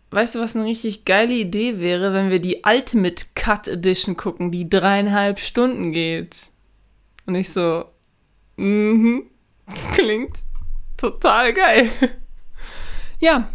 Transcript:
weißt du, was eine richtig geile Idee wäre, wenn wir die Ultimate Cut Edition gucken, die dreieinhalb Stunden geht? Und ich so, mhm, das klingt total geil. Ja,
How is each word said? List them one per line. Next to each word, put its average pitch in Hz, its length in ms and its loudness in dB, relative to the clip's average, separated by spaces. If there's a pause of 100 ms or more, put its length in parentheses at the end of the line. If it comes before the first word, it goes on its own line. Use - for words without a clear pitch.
(100)
weißt 233 260 -2
du, 233 40 -4
was 226 160 -4
eine 220 80 -2
richtig 226 400 -6
geile 220 300 2
Idee 214 460 -2
wäre, 175 340 0
wenn 196 160 2
wir 185 100 2
die 180 240 -4
Ultimate 208 720 2
Cut - 340 -2
Edition 185 480 -2
gucken, 180 340 -4
die 175 180 -6
dreieinhalb 202 680 2
Stunden 240 540 -2
geht? 165 560 -6 (800)
Und 185 80 -2
ich 185 180 -2
so, 170 320 0 (720)
mhm, 214 680 2 (420)
das - 260 -8
klingt 226 440 0 (600)
total 240 560 2
geil. 240 380 4 (1300)
Ja, 302 340 4